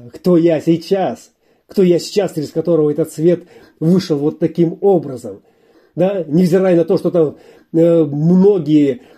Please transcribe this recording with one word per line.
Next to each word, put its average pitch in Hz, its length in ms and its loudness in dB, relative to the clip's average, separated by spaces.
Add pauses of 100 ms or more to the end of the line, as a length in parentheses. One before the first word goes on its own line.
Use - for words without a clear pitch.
(120)
кто 180 240 0
я 160 240 2
сейчас, 165 720 -4 (340)
кто - 160 -2
я 175 160 2
сейчас, 185 360 -4
через 147 180 -8
которого 156 380 0
этот 156 200 -4
свет 170 320 0 (380)
вышел 170 380 0
вот 156 200 -4
таким 170 420 -2
образом. 135 640 -2 (540)
Да? 185 320 -2
Невзирая 180 480 2
на 170 80 2
то, 185 120 0
что 175 140 -2
там, 160 260 0 (360)
э, 165 320 2
многие 151 960 2 (180)